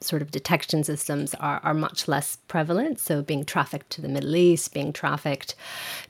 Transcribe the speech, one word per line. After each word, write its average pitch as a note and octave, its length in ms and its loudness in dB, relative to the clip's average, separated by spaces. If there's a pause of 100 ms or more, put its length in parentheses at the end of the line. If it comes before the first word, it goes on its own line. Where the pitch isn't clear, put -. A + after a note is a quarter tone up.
sort D3+ 200 -2
of D3 80 -6
detection D#3 540 2
systems C#3+ 520 -2
are, - 280 -2
are D#3 100 2
much D#3 360 -2
less D3 260 0 (140)
prevalent. D#3+ 500 0
So D3 220 0
being D3 240 -2
trafficked - 460 -2
to D#3+ 100 -10
the C#3+ 80 -4
Middle C#3 260 0
East, F3 380 6
being D3 180 -2
trafficked D3 640 -2 (540)